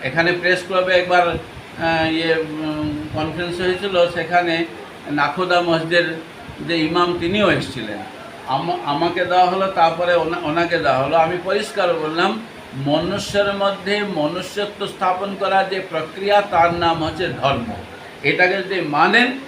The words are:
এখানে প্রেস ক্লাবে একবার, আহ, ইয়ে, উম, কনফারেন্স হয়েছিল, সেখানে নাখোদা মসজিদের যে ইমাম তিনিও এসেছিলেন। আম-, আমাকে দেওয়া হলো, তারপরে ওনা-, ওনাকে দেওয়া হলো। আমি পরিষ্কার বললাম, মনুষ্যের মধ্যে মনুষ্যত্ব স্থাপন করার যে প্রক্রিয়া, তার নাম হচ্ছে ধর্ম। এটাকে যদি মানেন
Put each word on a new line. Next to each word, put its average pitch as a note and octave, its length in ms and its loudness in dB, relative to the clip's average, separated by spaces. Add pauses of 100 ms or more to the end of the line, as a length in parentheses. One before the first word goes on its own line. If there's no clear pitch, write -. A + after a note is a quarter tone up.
এখানে E3 280 2
প্রেস F3+ 360 2
ক্লাবে F#3 260 2
একবার, F3+ 340 4
আহ, D#3+ 840 -2
ইয়ে, D#3+ 220 2
উম, D3+ 560 -4 (240)
কনফারেন্স E3+ 480 -4
হয়েছিল, F3+ 500 2
সেখানে E3+ 540 0 (460)
নাখোদা E3+ 500 2
মসজিদের E3 560 2 (500)
যে E3 100 0
ইমাম E3+ 420 2
তিনিও F3+ 320 2
এসেছিলেন। G#2+ 460 -4 (500)
আম-, E3 380 -2
আমাকে E3+ 400 0
দেওয়া F3+ 200 6
হলো, F#3+ 220 2
তারপরে F3 480 2
ওনা-, E3 280 0
ওনাকে E3 340 0
দেওয়া C3+ 260 2
হলো। D3 140 2
আমি E3+ 260 4
পরিষ্কার F#3+ 500 0
বললাম, E3+ 480 0 (340)
মনুষ্যের F#3 760 0
মধ্যে G3 500 0 (120)
মনুষ্যত্ব F3+ 720 -4
স্থাপন F#3+ 520 -2
করার F#3+ 300 2
যে F#3+ 100 -2
প্রক্রিয়া, F#3+ 640 0
তার E3+ 320 4
নাম E3 300 0
হচ্ছে D#3+ 240 -2
ধর্ম। C3 380 0 (580)
এটাকে F3+ 340 4
যদি F#3 240 -2
মানেন G3 680 2